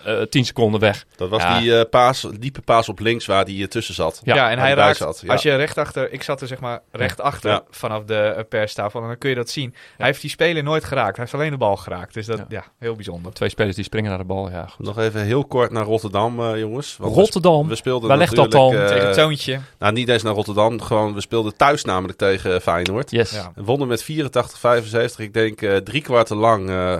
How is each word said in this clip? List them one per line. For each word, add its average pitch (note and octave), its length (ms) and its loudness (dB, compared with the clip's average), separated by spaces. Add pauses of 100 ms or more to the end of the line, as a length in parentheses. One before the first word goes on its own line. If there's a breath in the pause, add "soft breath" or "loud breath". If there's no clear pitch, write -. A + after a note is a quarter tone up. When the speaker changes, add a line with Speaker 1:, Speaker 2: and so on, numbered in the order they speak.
Speaker 1:
eh, G#2+ 180 -2
tien B2 220 2
seconden G#2+ 360 2
weg. G2+ 240 2 (120)
Speaker 2:
Dat F2+ 120 -6
was F#2+ 140 0
Speaker 1:
Ja. F2+ 180 4
Speaker 2:
die, A#2 180 4
eh, A2+ 120 2
paas, B2+ 360 4 (120)
diepe B2+ 240 -10
paas A#2 260 2
op G2 100 -8
links A2+ 280 0
waar G2 180 4
die, G2 180 -6
eh, F#2 60 -4
tussen A2 260 -6
zat. E2 300 -2
Speaker 1:
Ja. B2 100 4
Speaker 3:
Ja, C#3 80 4
en A#2+ 60 4
Speaker 2:
Waar A2+ 100 0
Speaker 3:
hij C3 80 2
Speaker 2:
die C#3 80 4
bij C#3 100 2
Speaker 3:
raakt, D3+ 120 4
Speaker 2:
zat, D#2+ 280 -6
ja. F#2+ 80 -2
Speaker 3:
als B2+ 100 0
je D3 120 2
recht C#3+ 240 -2
achter, C#3+ 340 -4
ik C3+ 100 -12
zat C#3+ 180 -6
er C3+ 60 -10
zeg B2+ 140 -10
maar A#2+ 200 -8 (120)
recht A#2 280 -4
achter C3+ 300 -2
Speaker 2:
Ja. G2+ 200 2
Speaker 3:
vanaf G#2+ 340 -6
de, A2 140 -4
eh, G#2+ 300 0
perstafel G#2+ 520 -4
en A2+ 60 -8
dan A#2 120 -8
kun C#3 120 -4
je C3 60 0
dat A#2+ 140 -4
zien. B2+ 240 -8 (220 loud breath)
Hij B2 100 -2
heeft C#3+ 140 0
die D3 100 -10
speler E3 320 0
nooit D3+ 220 -2
geraakt. A#2 320 -2
Hij A#2+ 80 -6
heeft A#2+ 100 -12
alleen D3+ 160 -2
de C#3+ 60 -6
bal G#2 200 0
geraakt. F2+ 380 -10
Dus G#2 120 -8
dat, A2+ 120 -4
Speaker 1:
Ja. G2+ 100 -10
Speaker 3:
ja, G2+ 160 -10 (140)
heel A#2 160 -6
bijzonder. F2 380 -12
Speaker 1:
Twee - 160 -2
spelers G2 280 -2
die G2 80 -4
springen G#2+ 260 -4
naar F#2 80 -4
de F#2 60 -8
bal, F#2+ 260 -6
ja, F2+ 160 -10
goed. G2+ 200 -14
Speaker 2:
Nog G#2 120 -8
even A2 260 0
heel B2+ 200 0
kort A#2+ 260 0
naar A2 140 -2
Rotterdam, A2 560 -2
eh, A2+ 180 -2
jongens. A2 380 -8
Want G#2+ 180 -4
we E3+ 60 6
Speaker 1:
Rotterdam? E3+ 440 4
Speaker 2:
sp-, D#3+ 40 -4
we A2+ 80 -2
speelden B2 320 -2
Speaker 1:
Waar C3+ 100 6
ligt D3+ 180 2
dat B2+ 160 4
Speaker 2:
natuurlijk, B2+ 360 6
Speaker 1:
dan? G2+ 80 4
Speaker 2:
eh, G2 40 4
Speaker 3:
Tegen G2 140 2
Toontje. D3 460 0 (180)
Speaker 2:
nou, G#2 140 2
niet A#2+ 160 -2
eens A#2 140 4
naar G#2+ 120 0
Rotterdam. G#2+ 480 0
Gewoon, G#2+ 320 0
we G2+ 60 -8
speelden G#2+ 360 -2
thuis C#3+ 280 4
namelijk F#2 340 -2
tegen, F#2+ 360 0
eh, F2+ 60 2
Feyenoord. F2+ 500 -2
Speaker 1:
Yes. A2+ 200 0
Speaker 3:
Ja. F#2 240 -10
Speaker 2:
En G2+ 100 -12
wonnen C3 240 0
met A#2 140 -2
vierentachtig C#3+ 560 -4
vijfenzestig. A#2 640 0
Ik G#2 100 -10
denk, A2 280 0
eh, G2 140 2
drie G2+ 260 -2
kwarten A2+ 340 2
lang, G#2+ 340 2
eh, F2+ 300 0